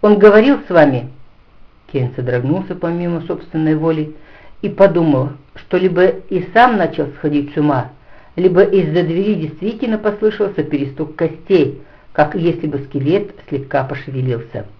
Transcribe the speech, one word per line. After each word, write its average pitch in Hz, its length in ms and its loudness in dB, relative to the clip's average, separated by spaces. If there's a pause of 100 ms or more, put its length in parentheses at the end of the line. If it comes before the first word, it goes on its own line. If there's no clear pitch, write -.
Он 208 160 4
говорил 214 480 6
с - 40 -10
вами?" 139 380 4 (840)
Кейн 127 240 -2
содрогнулся 131 580 -2
помимо 170 480 -4
собственной 156 540 -2
воли 156 380 -2 (480)
и 208 60 -4
подумал, 156 640 2 (240)
что - 220 -6
либо 180 300 4
и - 480 -2
сам 233 220 4
начал 160 320 -2 (100)
сходить 147 340 -2
с - 40 -6
ума, 147 340 0 (460)
либо 180 260 4
из-за 180 400 2
двери 185 320 -2
действительно 214 640 -4
послышался 208 640 -2
перестук 139 540 -6
костей, - 680 0 (300)
как 147 220 0
если 165 320 -2
бы 143 120 -4
скелет 156 560 -4 (140)
слегка 135 360 -4
пошевелился. 127 840 -8 (140)